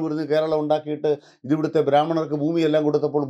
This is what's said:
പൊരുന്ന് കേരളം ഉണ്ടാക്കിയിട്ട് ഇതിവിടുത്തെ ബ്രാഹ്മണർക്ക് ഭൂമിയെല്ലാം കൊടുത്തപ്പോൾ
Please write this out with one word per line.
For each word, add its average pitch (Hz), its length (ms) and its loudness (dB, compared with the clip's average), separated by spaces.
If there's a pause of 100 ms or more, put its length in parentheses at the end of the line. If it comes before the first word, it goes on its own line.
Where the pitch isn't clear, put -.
പൊരുന്ന് 156 280 -4
കേരളം 156 320 2
ഉണ്ടാക്കിയിട്ട് 151 480 -2 (340)
ഇതിവിടുത്തെ 156 420 0
ബ്രാഹ്മണർക്ക് 151 560 2
ഭൂമിയെല്ലാം 156 440 2
കൊടുത്തപ്പോൾ 147 440 0